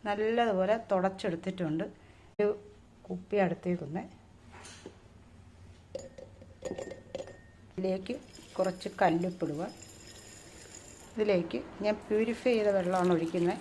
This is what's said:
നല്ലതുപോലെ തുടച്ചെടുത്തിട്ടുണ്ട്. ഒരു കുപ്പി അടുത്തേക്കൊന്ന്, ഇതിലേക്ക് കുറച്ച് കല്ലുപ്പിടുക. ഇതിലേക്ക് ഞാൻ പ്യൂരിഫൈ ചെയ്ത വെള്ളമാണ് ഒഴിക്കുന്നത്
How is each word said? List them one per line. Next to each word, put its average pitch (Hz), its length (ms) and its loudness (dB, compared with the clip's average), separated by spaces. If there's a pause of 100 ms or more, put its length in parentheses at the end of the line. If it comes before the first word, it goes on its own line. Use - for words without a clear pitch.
നല്ലതുപോലെ 214 680 4 (160)
തുടച്ചെടുത്തിട്ടുണ്ട്. 180 920 0 (540)
ഒരു 208 100 4 (580)
കുപ്പി 185 380 -4
അടുത്തേക്കൊന്ന്, 175 580 -2 (3750)
ഇതിലേക്ക് 190 420 -2 (400)
കുറച്ച് 185 320 -2 (120)
കല്ലുപ്പിടുക. 170 640 2 (1500)
ഇതിലേക്ക് 202 440 2 (260)
ഞാൻ 208 100 4 (120)
പ്യൂരിഫൈ 226 500 2
ചെയ്ത 208 140 4 (100)
വെള്ളമാണ് 180 360 4
ഒഴിക്കുന്നത് 175 440 2